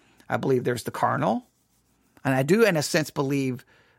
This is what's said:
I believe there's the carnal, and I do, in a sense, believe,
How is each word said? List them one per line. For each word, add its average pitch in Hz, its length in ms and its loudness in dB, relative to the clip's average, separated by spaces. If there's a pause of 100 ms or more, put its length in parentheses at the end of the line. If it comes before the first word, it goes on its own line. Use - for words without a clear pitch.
(280)
I 123 100 -4
believe 127 260 0
there's 123 200 -4
the 113 80 -8
carnal, 151 540 0 (800)
and 135 100 0
I 131 80 0
do, 196 240 4
in 185 100 2
a 147 80 0
sense, - 280 -2
believe, 135 520 -4 (360)